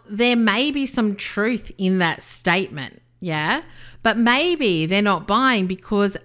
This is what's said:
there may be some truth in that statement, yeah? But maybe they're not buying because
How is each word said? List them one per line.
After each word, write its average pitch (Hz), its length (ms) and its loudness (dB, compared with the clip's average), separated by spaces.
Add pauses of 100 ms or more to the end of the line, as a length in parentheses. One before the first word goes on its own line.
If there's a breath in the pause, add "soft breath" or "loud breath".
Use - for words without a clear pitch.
there 233 280 2
may 233 340 2
be 277 160 -2
some 214 300 -2
truth 214 600 -4
in 190 220 0
that 165 220 0
statement, 170 800 -4 (200)
yeah? 170 400 -2 (420 loud breath)
But 220 140 2
maybe 240 680 2
they're 196 160 2
not 196 260 0
buying 226 380 2
because 196 600 -2